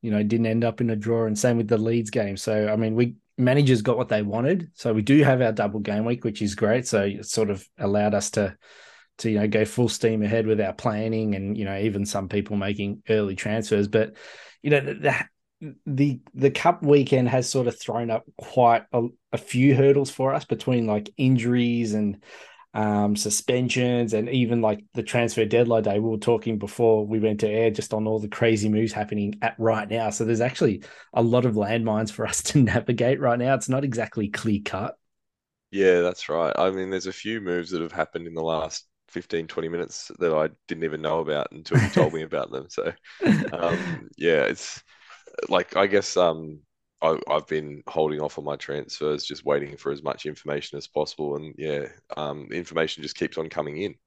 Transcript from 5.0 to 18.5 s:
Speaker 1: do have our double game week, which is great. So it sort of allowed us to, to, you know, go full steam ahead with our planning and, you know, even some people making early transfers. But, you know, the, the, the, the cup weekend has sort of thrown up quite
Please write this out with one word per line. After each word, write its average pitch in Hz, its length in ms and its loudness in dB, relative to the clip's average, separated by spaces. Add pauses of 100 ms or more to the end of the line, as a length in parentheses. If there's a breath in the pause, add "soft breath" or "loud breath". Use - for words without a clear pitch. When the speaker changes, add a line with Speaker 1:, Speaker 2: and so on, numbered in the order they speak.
Speaker 1:
do 139 220 6
have 131 180 6
our 117 120 2
double 107 280 -2
game 104 240 -2
week, 120 200 -2
which 110 180 -4
is 104 120 -2
great. 117 320 0
So 101 180 2
it 101 200 -4
sort 110 240 0
of 98 180 -6 (120)
allowed 104 340 2
us 101 200 -2
to, 98 220 0 (640 loud breath)
to, 113 120 -2
you 104 80 2
know, 107 100 2
go 110 160 4
full 117 240 0
steam 113 340 0
ahead 107 240 0
with 107 140 2
our 95 140 0
planning 110 600 -2
and, 98 220 -4
you 104 80 -4
know, 98 140 -6
even 101 260 0
some 98 240 -4
people 104 300 -2
making 101 500 -4
early 104 280 0
transfers. 104 520 0
But, 110 240 0 (500 loud breath)
you 147 60 -4
know, 147 120 4
the, 131 140 -8
the, - 800 -4 (120)
the, 135 340 0 (140)
the 135 160 4
cup 170 320 2
weekend 139 480 4
has 127 180 0
sort 127 180 0
of 117 140 -4
thrown 117 300 -4
up 113 140 -2 (120)
quite 117 460 4 (100)